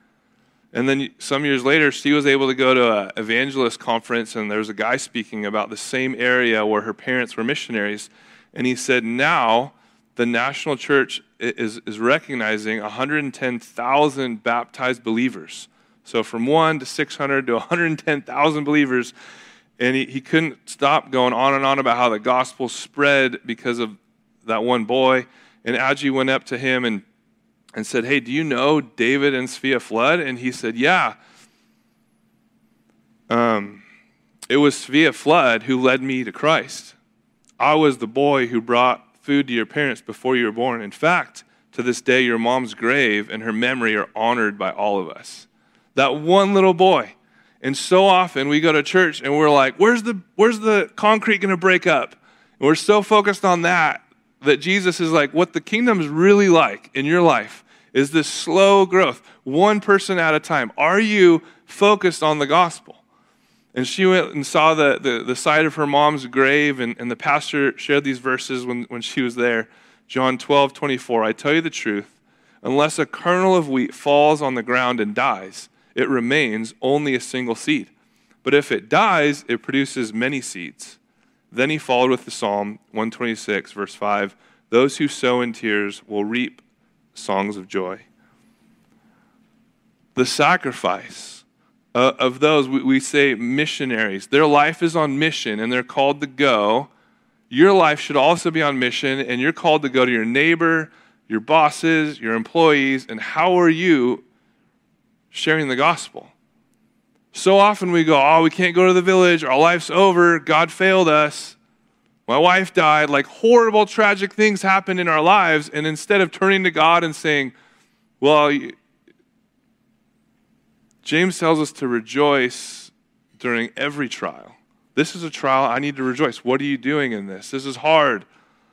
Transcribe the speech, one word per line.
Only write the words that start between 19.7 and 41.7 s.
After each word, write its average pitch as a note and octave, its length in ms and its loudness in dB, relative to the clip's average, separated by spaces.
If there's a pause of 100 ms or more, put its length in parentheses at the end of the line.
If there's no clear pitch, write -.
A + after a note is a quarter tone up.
And B2+ 160 0
he, C3+ 100 -2
he C3 140 -8
couldn't D#3 460 -2
stop C#3+ 440 -2
going B2+ 220 0
on C3 220 0
and C3+ 100 -2
on C#3 140 0
about B2 180 0
how B2 120 2
the G#2+ 120 -4
gospel B2+ 480 -2
spread C#3 760 0
because A#2+ 340 -6
of A2 180 -6 (500)
that A2+ 160 -2
one A#2+ 220 0
boy. B2+ 420 0 (380)
And B2 120 -4
Aji C#3 360 -2
went C3 160 -2
up C3 160 -2
to B2+ 140 -8
him B2+ 260 -2
and, G#2+ 180 -4 (720)
and A2 120 -10
said, A#2 180 -2
"Hey, C3+ 160 0
do A#2 100 -12
you D3+ 140 -4
know C#3+ 380 0
David C3+ 520 -2
and B2+ 140 -4
Svea C3 320 -4
Flood?" C3 400 0
And C3 180 -8
he B2 140 -6
said, A#2 240 -8
"Yeah. C#3 380 0 (2250)
Um, G#2+ 520 -2 (680)
it C3 80 2
was D3 160 4
Svea C#3+ 400 0
Flood C3+ 480 2
who B2+ 180 -2
led B2+ 220 2
me C3 200 -6
to G#2+ 100 -10
Christ. - 600 -4 (640)
I C#3 180 2
was D3 200 2
the A#2 100 -10
boy C3+ 420 0
who A#2 120 -4
brought A#2+ 420 0 (200)
food C#3+ 260 0
to A#2+ 60 -6
your A2+ 100 -2
parents C3+ 380 -6
before B2+ 340 -4
you A#2+ 80 0
were G#2+ 80 -2
born. A#2 300 -4
In G2+ 80 -14
fact, D#3+ 540 -4 (280)